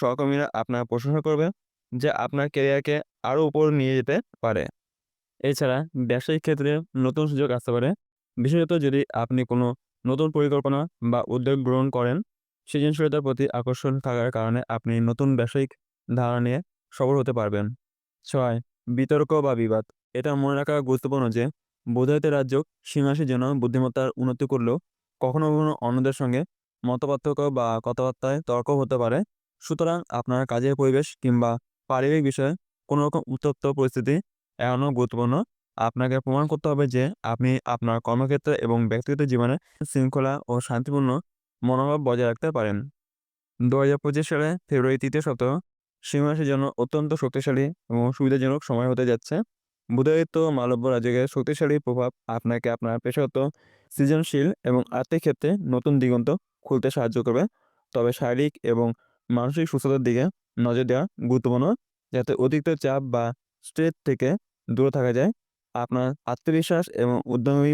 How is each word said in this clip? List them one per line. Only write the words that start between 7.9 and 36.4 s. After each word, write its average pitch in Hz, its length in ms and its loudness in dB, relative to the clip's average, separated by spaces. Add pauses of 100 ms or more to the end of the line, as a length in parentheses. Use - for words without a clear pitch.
বিশেষত 156 360 2 (140)
যদি 139 140 2 (220)
আপনি 127 220 0
কোনো 123 220 0 (380)
নতুন 131 260 0
পরিকল্পনা 143 500 2 (300)
বা 120 180 2
উদ্যোগ 127 360 0
গ্রহণ 131 260 2
করেন, 123 260 0 (520)
সৃজনশীলতার 151 580 0
প্রতি 135 180 0 (140)
আকর্ষণ 127 420 -2
থাকার 123 360 -2
কারণে 117 320 0
আপনি 113 260 -4 (140)
নতুন 127 280 0
ব্যবসায়িক 135 340 0 (380)
ধারণা 123 380 0
নিয়ে 123 120 0 (340)
সফল 135 280 0
হতে 127 120 -2
পারবেন। 104 320 -2 (640)
ছয়, 123 300 -2 (400)
বিতর্ক 143 340 2 (120)
বা 139 120 2
বিবাদ। 110 300 0 (300)
এটা 131 160 -4 (120)
মনে 139 140 2
রাখা 143 180 -2 (140)
গুরুত্বপূর্ণ 131 360 0 (120)
যে 117 80 0 (420)
বুধাদিত্য 135 440 2
রাজযোগ 139 320 0 (280)
সিংহাসনের 143 400 0
জন্য 127 140 0 (180)
বুদ্ধিমত্তার 131 460 0 (120)
উন্নতি 127 320 -2
করলেও 123 240 0 (440)
কখনো 143 320 0
কখনো 156 200 2 (140)
অন্যদের 131 340 0
সঙ্গে 127 200 0 (420)
মতপার্থক্য 135 580 -2 (180)
বা 120 80 0 (200)
কথাবার্তায় 127 520 -2 (100)
তর্ক 120 200 -2 (120)
হতে 127 220 0
পারে। 117 160 2 (440)
সুতরাং 165 360 -2 (200)
আপনার 127 280 0
কাজের 127 340 0
পরিবেশ 135 260 4 (160)
কিংবা 120 280 2 (400)
পারিবারিক 139 380 2
বিষয়ে 135 240 0 (360)
কোনো 143 180 2
রকম 156 160 -2 (120)
উত্তপ্ত 143 300 -4 (140)
পরিস্থিতি 131 360 0 (440)
এড়ানো 127 280 -2 (100)
গুরুত্বপূর্ণ। 120 380 0 (440)
আপনাকে 127 460 0
প্রমাণ 135 260 0